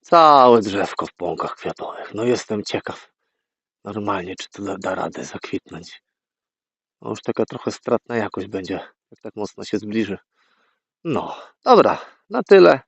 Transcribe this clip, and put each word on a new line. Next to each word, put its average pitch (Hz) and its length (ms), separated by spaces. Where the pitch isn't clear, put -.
Całe 139 600
drzewko 98 460
w - 80
pąkach 87 420
kwiatowych. - 580
No 107 100
jestem 110 400
ciekaw - 480
normalnie, 98 520
czy - 120
to - 140
da, 101 160
da 95 160
radę - 300
zakwitnąć. - 760
No 113 100
już 107 120
taka 117 220
trochę 120 280
stratna - 440
jakość 98 300
będzie, 95 280
jak - 120
tak 107 140
mocno 104 280
się 104 140
zbliży. 104 400
No, 127 320
dobra, 160 340
na 226 120
tyle. 175 460